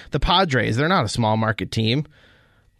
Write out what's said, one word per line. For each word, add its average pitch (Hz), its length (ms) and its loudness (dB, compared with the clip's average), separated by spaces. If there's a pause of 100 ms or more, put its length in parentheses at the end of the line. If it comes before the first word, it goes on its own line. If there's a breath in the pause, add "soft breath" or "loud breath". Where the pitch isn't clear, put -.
(120 loud breath)
the 147 80 -2
Padres, 131 580 2
they're 151 100 0
not 175 180 0
a 101 40 -4
small 110 280 0
market 110 340 -4
team. 113 340 0 (760 soft breath)